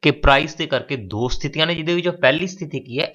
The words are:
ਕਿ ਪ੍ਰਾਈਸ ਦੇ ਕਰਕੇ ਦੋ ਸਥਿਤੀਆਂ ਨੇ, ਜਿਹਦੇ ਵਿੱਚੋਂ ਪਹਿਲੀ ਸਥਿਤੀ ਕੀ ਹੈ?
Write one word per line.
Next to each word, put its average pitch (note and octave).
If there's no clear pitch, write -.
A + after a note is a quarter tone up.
ਕਿ D3+
ਪ੍ਰਾਈਸ C#3+
ਦੇ D#3+
ਕਰਕੇ C3+
ਦੋ G#2+
ਸਥਿਤੀਆਂ -
ਨੇ, E3+
ਜਿਹਦੇ E3
ਵਿੱਚੋਂ F3
ਪਹਿਲੀ D#3+
ਸਥਿਤੀ D3+
ਕੀ A#2+
ਹੈ? -